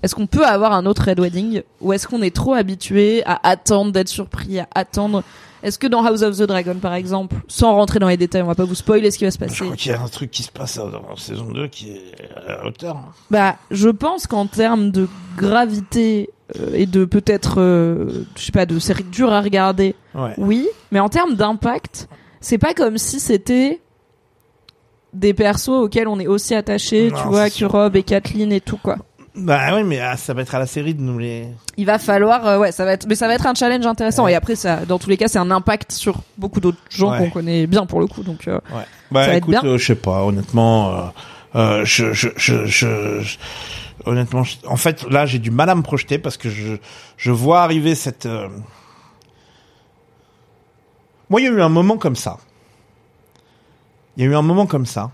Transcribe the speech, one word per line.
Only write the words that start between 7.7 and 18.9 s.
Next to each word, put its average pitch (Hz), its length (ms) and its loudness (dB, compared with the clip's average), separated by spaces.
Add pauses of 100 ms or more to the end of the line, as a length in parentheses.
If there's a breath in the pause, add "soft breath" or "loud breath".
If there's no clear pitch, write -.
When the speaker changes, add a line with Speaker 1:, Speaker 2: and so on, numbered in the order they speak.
Speaker 1:
rentrer 208 240 4
dans 190 80 4
les 180 80 4
détails, 180 260 0
on 175 60 0
va 170 80 0
pas 185 80 2
vous 180 100 -4
spoiler 214 380 2
ce - 60 -8
qui 208 60 -2
va 190 60 2
se - 80 -6
Speaker 2:
Je - 60 -6
Speaker 1:
passer. - 200 -6
Speaker 2:
crois 175 120 -8
qu'il 131 160 -6
y - 20 0
a 117 80 -6
un 120 60 -8
truc - 240 -10
qui - 100 -8
se - 80 -12
passe - 260 -10
dans 104 400 -12
saison 107 360 -12
deux 139 160 -8
qui 107 240 -18
est 95 100 -18 (460)
à - 80 -10
la - 100 -12
hauteur, 165 300 -10
hein. 135 160 -18 (180)
Speaker 1:
Bah, 202 240 2 (160)
je 202 180 4
pense 302 380 -2
qu'en 202 220 -2
termes 220 420 0
de 185 160 0 (300)
gravité, 214 920 0 (280)
euh, - 160 -4
et 196 120 2
de 190 180 2
peut-être, 196 560 0
euh, 170 640 2 (120)
je - 60 -12
sais - 80 -10
pas, 185 160 2
de 165 140 -2
série 190 240 -2